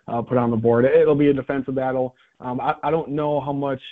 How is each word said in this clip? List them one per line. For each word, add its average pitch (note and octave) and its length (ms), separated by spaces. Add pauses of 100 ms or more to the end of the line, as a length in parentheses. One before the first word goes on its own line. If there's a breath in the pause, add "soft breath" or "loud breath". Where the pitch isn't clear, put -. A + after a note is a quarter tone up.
uh, A#2 140
put B2+ 160
on A#2+ 120
the A#2 60
board. A#2 300
It'll D#3 280
be C#3+ 140
a C#3 60
defensive C3+ 400
battle. C3 420 (240 soft breath)
Um, B2+ 220
I, D3+ 200
I D3 80
don't D3+ 200
know D3 320
how C#3+ 100
much C#3 400